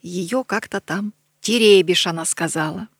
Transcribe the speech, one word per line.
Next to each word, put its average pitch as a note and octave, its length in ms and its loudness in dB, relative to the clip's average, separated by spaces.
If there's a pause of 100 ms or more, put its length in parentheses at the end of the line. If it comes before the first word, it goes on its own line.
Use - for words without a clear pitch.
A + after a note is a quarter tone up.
её F3+ 420 -4
как-то - 360 -6
там G3+ 320 -6 (280)
теребишь, G3 640 4
она E3 200 -6
сказала. E3 640 -4 (120)